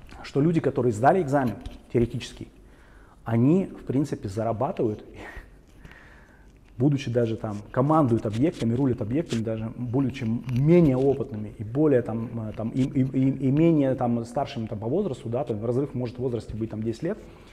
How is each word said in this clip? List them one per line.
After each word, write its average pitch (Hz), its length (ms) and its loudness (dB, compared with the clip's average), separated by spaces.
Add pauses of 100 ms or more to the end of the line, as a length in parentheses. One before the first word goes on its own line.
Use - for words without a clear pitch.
(240)
что - 180 -2
люди, 165 180 4
которые 127 320 2
сдали 135 300 4
экзамен 131 340 0 (380)
теоретический, - 560 -2 (760)
они, 135 420 4
в - 200 -14
принципе, 131 420 -2
зарабатывают, 110 800 -2 (800)
<laughs> - 920 -20
будучи 131 340 0
даже 113 260 0
там, 107 200 -8 (140)
командуют 135 540 4
объектами, 117 480 0
рулят 127 280 0
объектами, 120 420 -2
даже 113 340 -4
будучи 123 460 -2
менее 131 720 4
опытными 113 640 0
и 110 40 -8
более 131 380 4
там, 113 480 -6
э, 104 80 -10
там, 110 120 -4
и, 131 120 0
и, 135 220 2
и, 135 260 2
и 135 220 0
менее 147 440 4
там, 120 300 0
старшими 123 400 -4
там, 107 140 -8
по 107 80 -6
возрасту, 143 420 -2
да, 123 140 -2
то 135 100 -4
есть 101 100 -4
разрыв 123 300 0
может 123 220 -6
в - 40 -10
возрасте 120 360 -4
быть 110 160 -4
там, 107 100 -6
десять 113 220 -4
лет, 185 140 -4 (360)